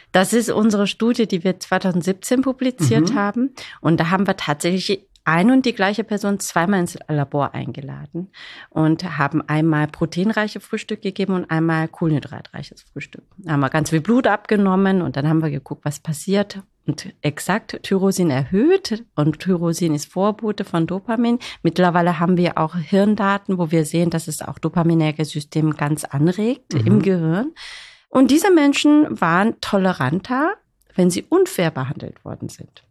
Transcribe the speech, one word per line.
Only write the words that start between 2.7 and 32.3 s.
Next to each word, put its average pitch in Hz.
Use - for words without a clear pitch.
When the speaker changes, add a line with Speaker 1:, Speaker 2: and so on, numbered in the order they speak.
Speaker 2:
Mhm. 277
Speaker 1:
haben. 208
Und 165
da 165
haben 190
wir 190
tatsächlich 175
ein 170
und 262
die 233
gleiche 208
Person 202
zweimal 185
ins 175
Labor 143
eingeladen 139
und 160
haben 147
einmal 151
proteinreiche 202
Frühstück -
gegeben 190
und 180
einmal 160
kohlenhydratreiches -
Frühstück. -
Da 170
haben 143
wir 135
ganz 151
viel 160
Blut 240
abgenommen 196
und 135
dann 139
haben 160
wir 160
geguckt, -
was 147
passiert. 196
Und -
exakt -
Tyrosin 185
erhöht 220
und 151
Tyrosin 170
ist 147
Vorbote 208
von 165
Dopamin. 233
Mittlerweile 175
haben 170
wir 175
auch 160
Hirndaten, 196
wo 170
wir 160
sehen, 170
dass 165
es 156
auch -
dopaminerge 160
System 151
ganz 147
anregt 180
Speaker 2:
Mhm. 123
Speaker 1:
im 202
Gehirn. 185
Und 262
diese 349
Menschen 294
waren 185
toleranter, 190
wenn 180
sie 185
unfair 311
behandelt -
worden -